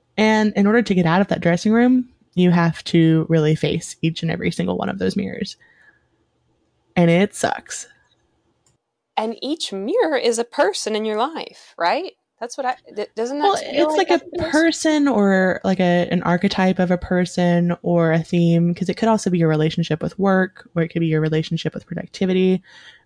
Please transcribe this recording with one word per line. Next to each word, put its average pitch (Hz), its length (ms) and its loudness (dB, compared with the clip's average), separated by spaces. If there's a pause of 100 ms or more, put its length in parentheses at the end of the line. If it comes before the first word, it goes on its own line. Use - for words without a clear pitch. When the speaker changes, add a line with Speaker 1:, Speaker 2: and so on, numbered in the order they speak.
(180)
Speaker 1:
and 214 380 2
in 202 100 2
order 220 160 4
to 202 140 -2
get 175 100 2
out 170 160 2
of 196 60 0
that - 140 -2
dressing 175 300 0
room, 247 380 2 (240)
you 180 180 4
have 170 340 0
to 160 440 2
really 156 260 2
face - 460 -4
each 165 220 -4
and 165 80 -4
every 170 200 -4
single 180 260 -4
one - 120 -4
of 196 100 -8
those 190 160 -2
mirrors. - 420 -8 (1400)
And 175 140 4
it 180 260 2
sucks. - 520 -6 (1300)
Speaker 2:
And 220 260 -6
each 311 300 -8
mirror 294 460 -2
is 233 220 -2
a 233 40 -4
person 285 520 -2
in 214 100 -4
your 214 120 -4
life, - 600 -8
right? 233 360 -2 (260)
That's 240 180 -12
what 269 80 -8
I, 247 100 -4 (200)
d-, 208 100 -6 (100)
doesn't 240 220 -6
that 294 60 -2
Speaker 1:
Well, 392 140 2
Speaker 2:
feel - 320 -2
Speaker 1:
it's 311 80 0
Speaker 2:
like 381 120 0
Speaker 1:
like 349 120 0
a - 20 -20
Speaker 2:
that - 160 -10
feels 330 120 -4
Speaker 1:
person 311 560 2
or, 196 560 2
like, 190 160 0
a, 175 300 2
an 175 140 0
archetype 185 560 0
of 180 100 0
a 180 80 2
person 175 840 0
or 170 320 2
a 165 100 0
theme, 170 500 2
'cause 170 140 -4
it 180 80 -4
could 226 140 0
also 220 200 0
be 180 80 0
your 165 120 2
relationship 156 520 0
with - 160 -8
work, 190 560 0
or 170 80 -2
it 165 60 0
could 165 140 -4
be 165 60 0
your 156 140 0
relationship 160 520 -2
with - 120 -12
productivity, 185 800 0 (420)